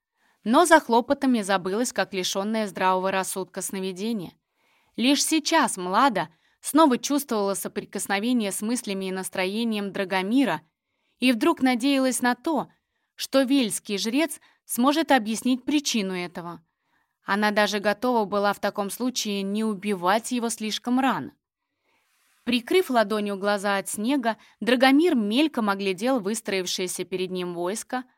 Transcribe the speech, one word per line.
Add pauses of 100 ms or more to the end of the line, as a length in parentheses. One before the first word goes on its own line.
(440)
но
за
хлопотами
забылось,
как
лишенное
здравого
рассудка
сновидение. (640)
Лишь
сейчас
Млада (320)
снова
чувствовала
соприкосновение
с
мыслями
и
настроением
Драгомира (560)
и
вдруг
надеялась
на
то, (460)
что
вельский
жрец (240)
сможет
объяснить
причину
этого. (680)
Она
даже
готова
была
в
таком
случае
не
убивать
его
слишком
рано. (1080)
Прикрыв
ладонью
глаза
от
снега, (220)
Драгомир
мельком
оглядел
выстроившееся
перед
ним
войско – (140)